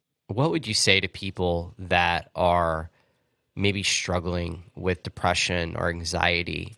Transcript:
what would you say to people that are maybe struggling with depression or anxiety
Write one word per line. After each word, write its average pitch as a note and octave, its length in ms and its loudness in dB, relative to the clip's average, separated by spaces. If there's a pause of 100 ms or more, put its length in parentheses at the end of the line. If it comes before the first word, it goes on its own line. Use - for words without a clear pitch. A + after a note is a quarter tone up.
(280)
what B2+ 220 0
would D#3+ 160 -2
you A2 80 -4
say F#2+ 260 4
to F#2+ 80 -4
people F2 720 -2
that F2 580 2
are E2+ 540 2 (640)
maybe G2 260 0
struggling F2 800 -2 (140)
with F#2 260 -2
depression F2 760 0
or E2+ 140 -2
anxiety E2+ 880 -2